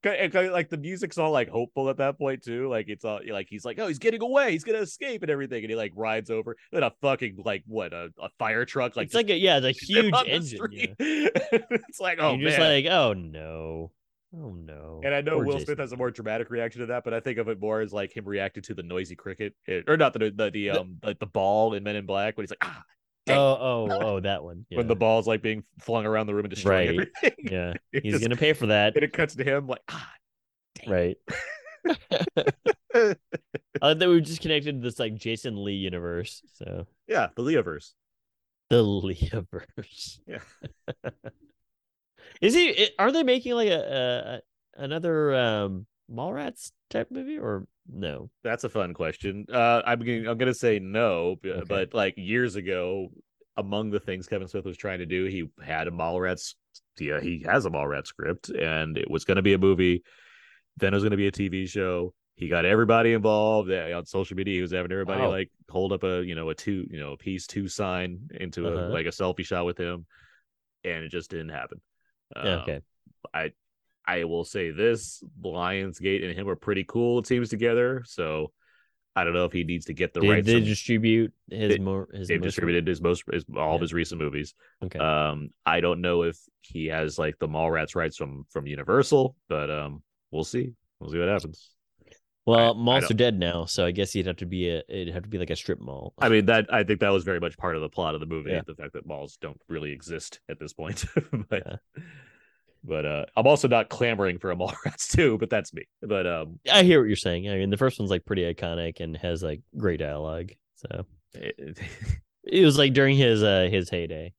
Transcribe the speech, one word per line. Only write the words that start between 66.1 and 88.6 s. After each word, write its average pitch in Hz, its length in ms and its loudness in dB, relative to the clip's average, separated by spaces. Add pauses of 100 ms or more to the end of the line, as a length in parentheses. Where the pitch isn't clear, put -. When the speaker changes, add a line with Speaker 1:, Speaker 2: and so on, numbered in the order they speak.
Speaker 1:
you 90 80 -8
know, 80 160 -6
a 78 60 -4
two, 95 340 -4
you 82 100 -12
know, 71 120 -10
a 69 60 -14
peace 95 280 -8
two 101 220 -6
sign 92 640 -4
into 85 340 -6
a, 85 60 -2
Speaker 2:
Uh-huh. 87 200 -2
Speaker 1:
like, - 120 -2
a 82 40 -2
selfie 92 360 -4
shot 90 200 -2
with 87 120 -4
him, 87 280 -6 (800)
and 82 200 -4
it 80 60 -10
just 85 200 -8
didn't 80 200 -8
happen. 67 320 -12 (540)
Speaker 2:
Yeah, - 60 -10
Speaker 1:
Um, 87 200 0
Speaker 2:
okay. 71 200 -6 (520)
Speaker 1:
I, 78 180 -4 (560)
I 90 160 0
will 85 220 -2
say 87 260 -4
this: 107 500 0 (220)
Lionsgate 95 800 -2
and 87 100 -6
him 98 160 -6
are 90 60 -2
pretty 98 300 -2
cool 120 360 0
teams 120 280 0
together. 120 560 2
So 78 480 -4 (600)
I 92 100 2
don't 85 80 0
know 87 120 4
if 82 60 -2
he 87 140 -2
needs 85 220 -4
to 82 60 -6
get 85 200 -2
the 104 80 0
Speaker 2:
Did 101 80 6
Speaker 1:
rights 104 180 4
Speaker 2:
they 113 80 6
Speaker 1:
from 113 80 6
Speaker 2:
distribute 110 720 2 (160)
his 104 240 0
Speaker 1:
They, - 60 2
Speaker 2:
more, 95 340 -2
his 92 160 -8
Speaker 1:
they've 85 100 2
Speaker 2:
most 90 80 -4
Speaker 1:
distributed 87 400 0
his 85 140 -2
most, 87 300 2
his, 85 120 -2 (120)
all 78 200 0
of - 60 2
Speaker 2:
Yeah. - 20 0
Speaker 1:
his 80 100 -4
recent 85 280 -2
movies. 73 340 -6 (260)
Speaker 2:
Okay. 92 160 -8
Speaker 1:
Um, 76 520 0 (160)
I 85 160 2
don't 87 180 2
know 87 240 2
if 85 160 -2 (220)
he 80 260 -8
has, 80 320 -4
like, 78 180 -2
the 80 120 -4
Mallrats 80 440 0
rights 82 220 -2
from, 69 340 -10
from 73 160 -6